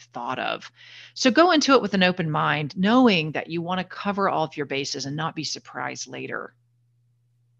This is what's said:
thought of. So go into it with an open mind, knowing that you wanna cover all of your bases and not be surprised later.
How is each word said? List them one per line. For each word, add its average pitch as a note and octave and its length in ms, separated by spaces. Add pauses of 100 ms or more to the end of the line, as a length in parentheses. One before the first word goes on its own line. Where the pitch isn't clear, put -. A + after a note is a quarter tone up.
(140)
thought B2 240
of. G#2+ 320 (420)
So - 180
go E4 200
into C#4 240
it A#3+ 80
with G3 100
an F#3+ 100
open F3+ 280
mind, D3+ 440
knowing G3 580
that - 180
you E3+ 100
wanna F3+ 240
cover G3 460
all D#3 140
of D3+ 120
your D3 80
bases C#3 400
and C#3 100
not D#3 200
be D#3 100
surprised C3 640
later. C3 480 (1040)